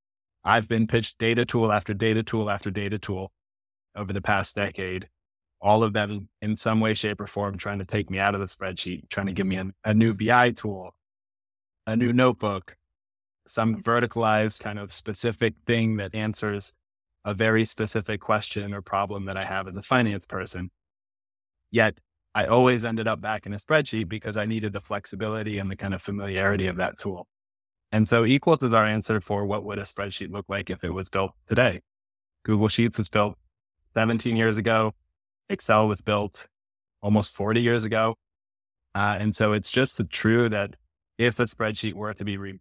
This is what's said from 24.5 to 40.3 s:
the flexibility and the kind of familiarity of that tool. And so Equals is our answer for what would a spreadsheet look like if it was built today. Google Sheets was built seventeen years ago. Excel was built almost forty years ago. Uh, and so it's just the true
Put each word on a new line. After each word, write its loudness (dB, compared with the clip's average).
the -8
flexibility -6
and -4
the -8
kind -4
of -6
familiarity -2
of -4
that -4
tool. -10
And 4
so 4
Equals 4
is 2
our 6
answer 0
for -4
what -4
would -8
a -8
spreadsheet -10
look -8
like -4
if -10
it -4
was -6
built -2
today. 2
Google 4
Sheets 2
was 0
built 0
seventeen 2
years 2
ago. 2
Excel 4
was -2
built -4
almost 2
forty 0
years 2
ago. 0
Uh, 0
and 0
so 2
it's -2
just 2
the -2
true 2